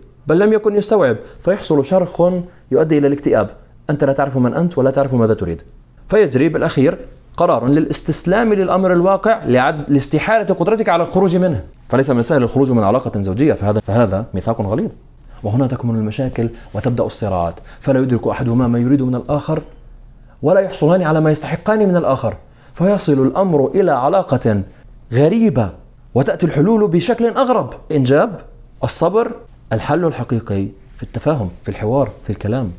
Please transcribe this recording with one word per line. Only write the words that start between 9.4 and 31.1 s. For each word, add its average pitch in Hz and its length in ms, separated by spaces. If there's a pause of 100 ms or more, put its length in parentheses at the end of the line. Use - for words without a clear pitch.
لعد-، 143 440
لاستحالة 156 640
قدرتك 208 360
على 170 140
الخروج 185 320
منه، 175 280 (260)
فليس 135 200
من 123 100
السهل 127 240
الخروج 131 280
من 117 120
علاقة 110 380
زوجية، 107 320
فهذا، 104 260
فهذا 101 540
ميثاق 107 280
غليظ، 120 300 (520)
وهنا 120 240
تكمن 120 280
المشاكل 117 540 (240)
وتبدأ 117 300
الصراعات، 90 520 (240)
فلا 131 200
يدرك 123 280
أحدهما 120 400
ما 120 120
يريد 127 220
من 127 140
الآخر 147 460 (800)
ولا 180 180
يحصلان 180 420
على 156 200
ما 156 100
يستحقان 160 480
من 190 160
الآخر، - 400 (380)
فيصل 160 540
الأمر 147 400
إلى 190 240
علاقة 127 720 (500)
غريبة، 147 560 (460)
وتأتي 160 300
الحلول 208 420
بشكل 175 380
أغرب. 233 480 (180)
إنجاب، 147 500 (420)
الصبر، 190 480 (420)
الحل 151 320
الحقيقي 110 640 (280)
في - 80
التفاهم، 123 460 (140)